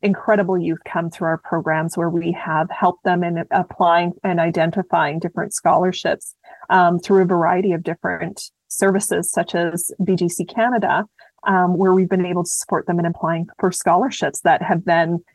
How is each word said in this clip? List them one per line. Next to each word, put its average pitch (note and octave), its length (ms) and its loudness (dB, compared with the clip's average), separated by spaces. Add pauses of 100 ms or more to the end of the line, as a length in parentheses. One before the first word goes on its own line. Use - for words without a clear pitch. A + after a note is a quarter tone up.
incredible G3 560 2
youth E3 260 -2
come E3 240 -4
through E3 200 -4
our D#3+ 100 0
programs D#3+ 580 -2
where E3+ 140 0
we E3+ 220 -2
have D#3+ 380 -2
helped - 340 -2
them F3+ 200 2
in E3+ 180 -4 (100)
applying F3 600 2 (100)
and F3+ 160 -2
identifying E3 800 0
different E3+ 360 -6
scholarships, F3 800 0 (340)
um, F3+ 300 4
through F#3+ 240 4
a F3+ 40 4
variety F3+ 460 2
of E3+ 100 -2
different E3+ 680 -8 (180)
services, F#3+ 600 0
such - 240 -2
as E3+ 360 -2 (140)
B F#3 120 2
G F3 120 0
C E3+ 160 -4
Canada, A3 600 0 (420)
um, F3+ 320 2
where F#3 160 4
we've F#3 140 4
been F#3 180 0
able F3 180 -2
to - 60 -8
support - 360 -4
them F3 120 0
in E3+ 80 0
applying E3+ 400 -4 (120)
for F#3 140 0
scholarships F3+ 680 0
that E3 200 4
have F3 240 -2
then E3+ 400 0 (100)